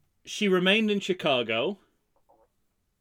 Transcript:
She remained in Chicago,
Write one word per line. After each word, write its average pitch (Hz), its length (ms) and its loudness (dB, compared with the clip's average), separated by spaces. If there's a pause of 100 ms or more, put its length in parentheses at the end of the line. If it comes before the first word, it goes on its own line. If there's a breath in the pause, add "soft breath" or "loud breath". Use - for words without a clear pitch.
(260)
She - 240 -2
remained 190 420 2
in 202 80 -2
Chicago, 139 800 -2 (1200)